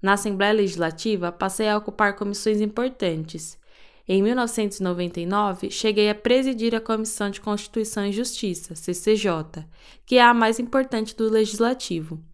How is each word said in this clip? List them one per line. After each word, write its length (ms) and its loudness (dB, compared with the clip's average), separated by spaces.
Na 120 2
Assembleia 400 2
Legislativa, 800 0
passei 360 -2
a 80 2
ocupar 380 0
comissões 460 -2
importantes. 960 -4
Em 160 4
mil 140 2
novecentos 420 -2
e 60 -4
noventa 340 -2
e 80 -6
nove, 420 -2
cheguei 400 2
a 60 2
presidir 640 0
a 40 -2
Comissão 480 -4
de 120 -8
Constituição 680 -4
e 60 -2
Justiça, 640 -6
C 180 -6
C 220 2
J, 500 -4
que 100 4
é 60 10
a 100 10
mais 280 4
importante 560 -2
do 120 2
Legislativo. 920 0